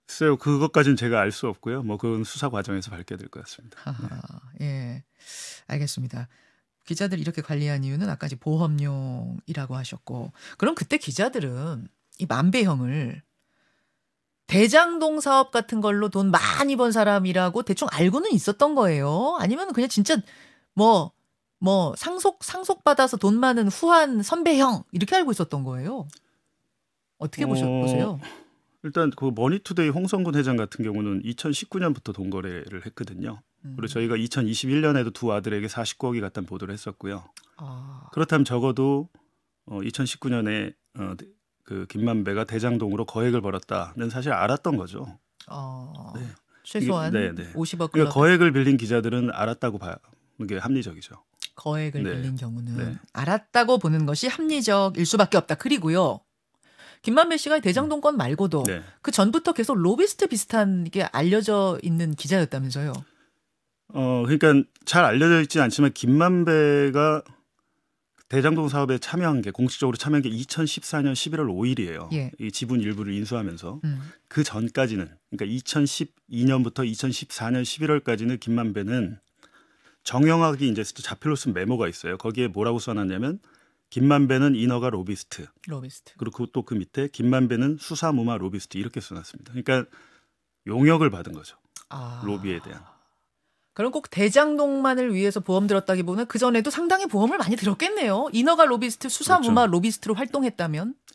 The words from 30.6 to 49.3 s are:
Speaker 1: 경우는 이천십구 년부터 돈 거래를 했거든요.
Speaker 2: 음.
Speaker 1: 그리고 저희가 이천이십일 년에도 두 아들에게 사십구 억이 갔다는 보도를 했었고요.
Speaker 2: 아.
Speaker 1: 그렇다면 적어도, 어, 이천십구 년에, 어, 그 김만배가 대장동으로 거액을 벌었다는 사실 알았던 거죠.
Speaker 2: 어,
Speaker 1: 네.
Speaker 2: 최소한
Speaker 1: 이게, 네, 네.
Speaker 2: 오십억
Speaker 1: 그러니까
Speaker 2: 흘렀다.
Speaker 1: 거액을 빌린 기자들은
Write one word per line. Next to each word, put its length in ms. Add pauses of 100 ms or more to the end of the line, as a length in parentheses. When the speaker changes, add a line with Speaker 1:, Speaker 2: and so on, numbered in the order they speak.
Speaker 1:
경우는 400
이천십구 540
년부터 340
돈 160
거래를 560
했거든요. 560 (240)
Speaker 2:
음. 100
Speaker 1:
그리고 120
저희가 280
이천이십일 640
년에도 280
두 240
아들에게 340
사십구 420
억이 120
갔다는 260
보도를 260
했었고요. 520 (320)
Speaker 2:
아. 560
Speaker 1:
그렇다면 320
적어도, 640 (560)
어, 180
이천십구 460
년에, 420 (280)
어, 160 (480)
그 260
김만배가 560
대장동으로 600
거액을 360
벌었다는 680
사실 220
알았던 460
거죠. 400 (320)
Speaker 2:
어, 680
Speaker 1:
네. 60 (420)
Speaker 2:
최소한 500
Speaker 1:
이게, 200
네, 100
네. 120
Speaker 2:
오십억 360
Speaker 1:
그러니까 220
Speaker 2:
흘렀다. 0
Speaker 1:
거액을 400
빌린 240
기자들은 560